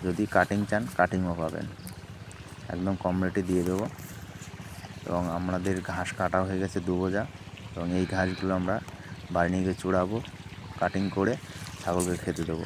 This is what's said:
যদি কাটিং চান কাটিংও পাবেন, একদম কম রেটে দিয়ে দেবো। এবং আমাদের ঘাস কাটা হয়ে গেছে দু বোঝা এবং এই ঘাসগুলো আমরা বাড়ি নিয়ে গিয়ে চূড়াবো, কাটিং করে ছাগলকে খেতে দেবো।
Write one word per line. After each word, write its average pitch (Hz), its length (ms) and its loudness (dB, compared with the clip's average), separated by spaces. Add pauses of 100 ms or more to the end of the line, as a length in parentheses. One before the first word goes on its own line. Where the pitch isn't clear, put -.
যদি 92 220 2
কাটিং 101 440 6
চান 107 160 2 (100)
কাটিংও 90 380 4
পাবেন, 80 320 -2 (1000)
একদম 92 260 0
কম 92 300 2
রেটে 92 180 2
দিয়ে 90 200 4
দেবো। 92 260 2 (1160)
এবং 87 240 0
আমাদের 92 500 0
ঘাস 92 320 -4
কাটা 92 300 2
হয়ে 95 160 0
গেছে 95 220 0
দু 90 160 2
বোঝা 92 300 2 (500)
এবং 87 160 -2
এই 92 140 4
ঘাসগুলো 92 480 2
আমরা 92 260 0 (500)
বাড়ি 87 200 4
নিয়ে 92 120 2
গিয়ে 92 120 2
চূড়াবো, 92 460 2 (600)
কাটিং 95 300 2
করে 98 260 4 (480)
ছাগলকে 87 400 2
খেতে 82 180 0
দেবো। 82 240 -2